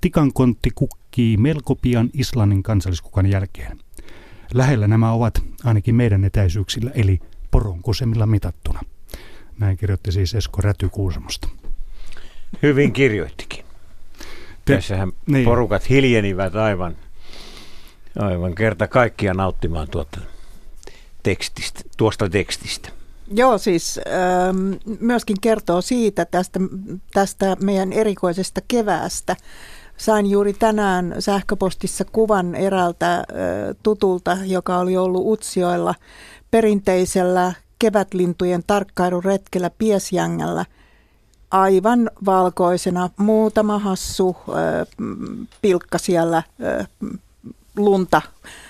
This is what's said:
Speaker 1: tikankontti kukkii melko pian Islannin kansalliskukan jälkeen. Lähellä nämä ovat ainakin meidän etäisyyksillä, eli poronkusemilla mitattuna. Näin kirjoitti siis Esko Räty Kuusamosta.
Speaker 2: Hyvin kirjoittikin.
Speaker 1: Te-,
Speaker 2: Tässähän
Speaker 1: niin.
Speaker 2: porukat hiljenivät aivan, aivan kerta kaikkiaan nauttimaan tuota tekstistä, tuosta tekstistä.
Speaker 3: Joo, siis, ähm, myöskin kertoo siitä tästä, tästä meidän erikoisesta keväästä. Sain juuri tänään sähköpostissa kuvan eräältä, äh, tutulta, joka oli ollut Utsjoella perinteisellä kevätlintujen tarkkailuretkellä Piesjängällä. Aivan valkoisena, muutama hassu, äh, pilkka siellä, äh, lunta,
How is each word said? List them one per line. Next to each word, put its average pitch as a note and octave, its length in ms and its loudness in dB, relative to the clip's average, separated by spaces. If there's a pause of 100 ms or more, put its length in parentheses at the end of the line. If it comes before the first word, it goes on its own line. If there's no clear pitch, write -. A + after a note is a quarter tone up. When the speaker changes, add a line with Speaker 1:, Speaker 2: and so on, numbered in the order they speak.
Speaker 1:
tikankontti C3 720 2
kukkii A#2 640 0
melko C#3+ 380 2
pian A#2+ 380 2
Islannin G2+ 500 2
kansalliskukan F#2+ 600 0
jälkeen. - 540 -2 (760)
Lähellä B2+ 340 4
nämä A2+ 240 4
ovat A2+ 320 0 (200)
ainakin A2+ 320 2
meidän G#2+ 280 4
etäisyyksillä, G2 720 0
eli F#2+ 240 4 (320)
poronkusemilla A2 720 2
mitattuna. - 560 0 (760)
Näin G2 180 0
kirjoitti G2 340 -2
siis F#2 240 0
Esko - 260 -2
Räty G2+ 280 0
Kuusamosta. - 600 -4 (1120)
Speaker 2:
Hyvin C#3+ 300 4
kirjoittikin. G#2 720 -2 (1000)
Speaker 1:
Te-, C#3 100 4
Speaker 2:
Tässähän F#2+ 360 -2 (160)
Speaker 1:
niin. C3+ 180 4
Speaker 2:
porukat A#2 440 2
hiljenivät G#2 680 4
aivan, F#2+ 420 0 (1200)
aivan F2+ 360 -2
kerta G#2+ 320 0
kaikkiaan G#2 500 0
nauttimaan E2 520 -2
tuota - 300 -6 (1040)
tekstistä, - 580 -4 (160)
tuosta G#2+ 320 0
tekstistä. - 600 -4 (420)
Speaker 3:
Joo, A#3 260 4
siis, - 500 -2
ähm, F#3 640 0 (260)
myöskin A3+ 420 0
kertoo G3+ 400 2
siitä G#3+ 440 0
tästä, F#3 340 -2 (540)
tästä G3 480 2
meidän F#3+ 320 0
erikoisesta F#3+ 720 0
keväästä. F#3+ 680 -2 (640)
Sain G#3+ 280 2
juuri G3+ 280 2
tänään G3+ 680 2
sähköpostissa G3 840 -2
kuvan G3+ 500 2
eräältä, F3 600 0
äh, - 80 -2 (600)
tutulta, F#3+ 600 0
joka F#3 320 0
oli F3+ 200 0
ollut F#3 280 2
Utsjoella F3+ 680 0 (560)
perinteisellä F#3 1000 2 (260)
kevätlintujen F3+ 880 0
tarkkailuretkellä F#3+ 1120 0
Piesjängällä. E3+ 880 0 (840)
Aivan F#3+ 580 4 (160)
valkoisena, F3+ 920 2
muutama G#3+ 640 2
hassu, F#3+ 580 0 (120)
äh, D#3+ 380 -2 (760)
pilkka F3+ 360 0
siellä, E3+ 400 0
äh, - 500 -4 (880)
lunta, F#3+ 440 4 (480)